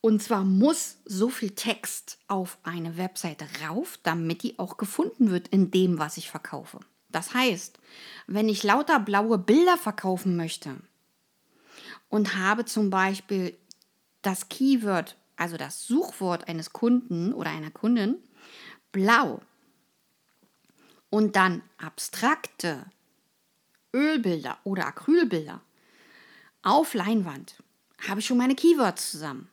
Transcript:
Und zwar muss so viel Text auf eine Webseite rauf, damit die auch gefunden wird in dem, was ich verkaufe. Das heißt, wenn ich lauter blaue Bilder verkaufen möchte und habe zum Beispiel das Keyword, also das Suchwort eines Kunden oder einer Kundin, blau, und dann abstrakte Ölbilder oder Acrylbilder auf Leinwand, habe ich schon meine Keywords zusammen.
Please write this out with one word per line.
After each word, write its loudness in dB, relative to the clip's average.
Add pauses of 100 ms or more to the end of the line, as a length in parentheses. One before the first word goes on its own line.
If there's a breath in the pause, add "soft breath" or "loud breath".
Und 4
zwar 0
muss 2
so 0
viel -6
Text -8 (100)
auf -4
eine -8
Webseite -8 (200)
rauf, -8
damit -2
die -8
auch -8
gefunden 0
wird -2
in 4
dem, 4
was -4
ich -14
verkaufe. -14 (320)
Das -6
heißt, 0 (480 loud breath)
wenn 0
ich -2
lauter 4
blaue 2
Bilder 6
verkaufen -2
möchte -6 (1300 loud breath)
und 0
habe 0
zum 0
Beispiel -2 (680)
das -4
Keyword, 0 (200)
also -6
das -10
Suchwort -2
eines -8
Kunden 0
oder -6
einer -10
Kundin, 0 (720 loud breath)
blau, 4 (1700 soft breath)
und 2
dann 2 (140)
abstrakte -4 (1040)
Ölbilder 0
oder -2
Acrylbilder 0 (1000 soft breath)
auf 2
Leinwand, -2 (500)
habe -4
ich -6
schon 2
meine 4
Keywords 4
zusammen. -10